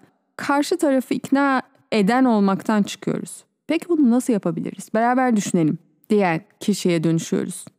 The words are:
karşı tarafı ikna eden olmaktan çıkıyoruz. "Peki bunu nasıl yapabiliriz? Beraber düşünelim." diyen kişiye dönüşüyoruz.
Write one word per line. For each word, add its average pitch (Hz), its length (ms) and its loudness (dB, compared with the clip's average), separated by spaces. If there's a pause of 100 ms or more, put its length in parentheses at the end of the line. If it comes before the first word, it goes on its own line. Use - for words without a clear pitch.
(360)
karşı 294 400 -2
tarafı 269 380 0
ikna 269 480 0 (300)
eden 226 320 2
olmaktan 208 580 2
çıkıyoruz. - 640 -8 (220)
"Peki 320 220 -4
bunu 302 220 4
nasıl 247 220 2
yapabiliriz? 175 640 -4
Beraber 247 420 2
düşünelim." 165 420 0 (320)
diyen 185 300 2 (200)
kişiye 175 440 0
dönüşüyoruz. 165 600 -2 (140)